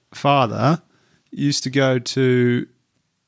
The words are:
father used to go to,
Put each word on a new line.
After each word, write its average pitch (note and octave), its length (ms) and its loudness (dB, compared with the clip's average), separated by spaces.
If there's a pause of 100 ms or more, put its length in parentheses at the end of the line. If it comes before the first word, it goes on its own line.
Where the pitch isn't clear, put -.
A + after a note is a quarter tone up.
(140)
father C#3 680 0 (500)
used C#3+ 340 -4
to C3+ 60 -6
go C3 280 2
to, B2 680 0 (600)